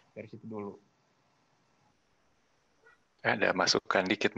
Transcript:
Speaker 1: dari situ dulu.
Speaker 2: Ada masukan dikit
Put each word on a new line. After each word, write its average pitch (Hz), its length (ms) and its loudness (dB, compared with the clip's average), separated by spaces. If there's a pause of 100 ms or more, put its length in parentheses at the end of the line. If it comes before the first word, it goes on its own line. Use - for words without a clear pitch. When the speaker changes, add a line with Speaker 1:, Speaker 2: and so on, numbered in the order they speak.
(160)
Speaker 1:
dari 110 100 -12
situ 107 220 -16
dulu. 104 260 -8 (2500)
Speaker 2:
Ada 107 320 0
masukan 92 560 2
dikit 101 300 2